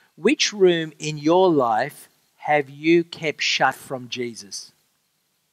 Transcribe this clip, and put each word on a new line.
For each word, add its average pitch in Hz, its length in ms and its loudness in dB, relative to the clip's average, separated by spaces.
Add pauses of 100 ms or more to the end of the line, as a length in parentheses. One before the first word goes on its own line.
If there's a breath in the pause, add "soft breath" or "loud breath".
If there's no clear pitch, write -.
(160 soft breath)
Which 214 360 0
room 175 460 2
in 156 200 -6
your 175 320 4
life 127 580 0 (280)
have 147 320 -2
you 160 360 0
kept 165 380 -8
shut 135 320 0
from 127 340 -12
Jesus? 113 640 -12 (840)